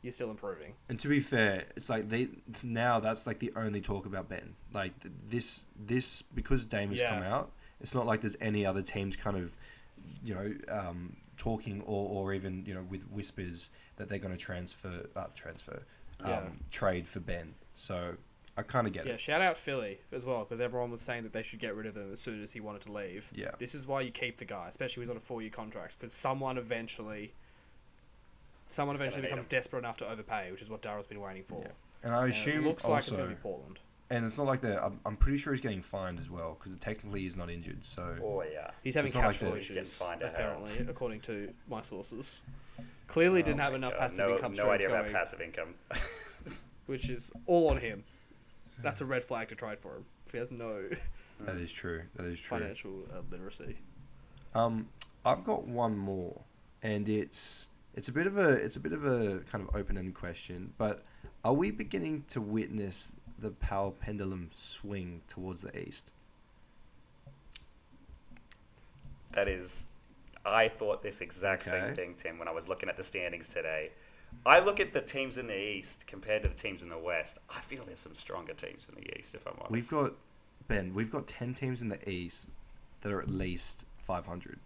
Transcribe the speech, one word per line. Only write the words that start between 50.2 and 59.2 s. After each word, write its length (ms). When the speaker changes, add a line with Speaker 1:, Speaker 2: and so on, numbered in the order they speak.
Speaker 1:
if 60
he 60
has 140
no 320
Speaker 2:
That 160
is 160
true. 300
That 120
is 120
true. 200
Speaker 1:
financial, 440
uh, 160
literacy. 480
Speaker 2:
Um, 320
I've 180
got 240
one 300
more, 420
and 280
it's, 600
it's 140
a 60
bit 120
of 120
a, 140
it's 260
a 20
bit 140
of 100
a 360